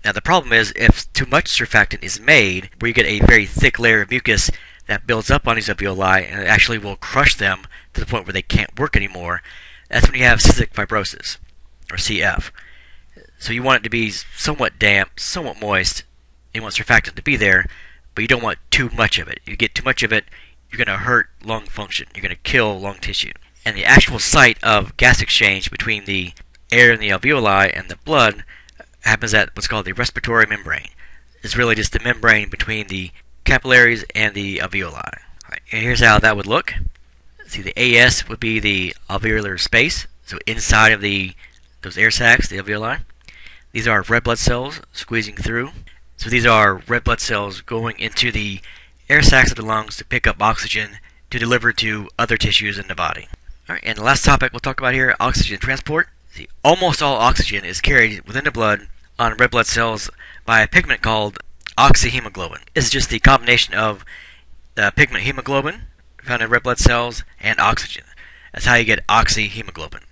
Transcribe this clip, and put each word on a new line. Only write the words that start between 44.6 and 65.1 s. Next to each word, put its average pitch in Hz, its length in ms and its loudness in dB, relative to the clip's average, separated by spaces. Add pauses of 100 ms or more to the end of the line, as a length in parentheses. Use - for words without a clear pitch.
squeezing 107 420 -6
through. 117 360 -6 (460)
So - 120 -8
these 120 160 0
are 104 420 4
red 117 160 -4
blood 117 180 0
cells 101 400 -6
going 113 360 -8
into 113 340 -4
the 104 280 -6 (480)
air 147 160 4
sacs 131 280 6
of - 60 -8
the 107 80 -8
lungs 110 320 -4
to - 80 -14
pick 123 220 -2
up 101 140 -2
oxygen 107 560 -2 (340)
to 123 80 -6
deliver 117 340 0
to 107 360 -4 (100)
other 117 180 0
tissues 104 400 -2
in 98 100 -12
the 95 80 -10
body. - 320 -6 (400)
All - 80 -8
right, - 80 -10
and 110 140 -6
the 104 60 -10
last 131 220 2
topic 135 260 4
we'll 120 80 -12
talk 131 200 -6
about 127 140 0
here, 131 260 2
oxygen 110 400 -2
transport. 135 500 -4 (220)
See, - 160 -18 (160)
almost 170 380 2
all 139 140 0
oxygen 110 500 0
is 92 160 -8
carried 113 460 2
within 127 160 -6
the 147 80 -2
blood 107 360 -2 (300)
on 113 200 -2
red 123 140 2
blood 117 140 0
cells 113 440 -2 (360)
by 113 160 4
a 107 60 2
pigment 147 340 0
called 107 380 -2 (380)
oxyhemoglobin. 113 840 4 (140)
It's 135 140 0
just 135 200 -2
the 117 100 -4
combination 120 540 4
of 104 300 -2 (720)
the 101 200 2
pigment 101 280 0